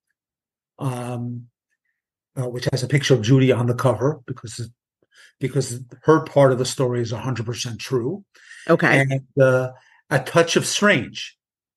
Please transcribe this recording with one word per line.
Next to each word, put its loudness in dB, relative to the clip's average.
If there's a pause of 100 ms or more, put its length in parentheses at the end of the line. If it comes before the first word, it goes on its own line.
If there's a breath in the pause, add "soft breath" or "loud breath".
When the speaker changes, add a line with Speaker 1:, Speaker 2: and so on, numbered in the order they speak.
(800)
Speaker 1:
um, -8 (920)
uh, -4
which -8
has -2
a -4
picture 2
of 4
Judy 4
on 0
the 0
cover -2
because, -14 (720 soft breath)
because -4 (240)
her 6
part 4
of 0
the -2
story -2
is -6
a -6
hundred -6
percent -8
true. -4 (420 loud breath)
Speaker 2:
Okay. 4
Speaker 1:
And, 0
uh, 4 (400 soft breath)
A 2
Touch 2
of 0
Strange. -2 (400)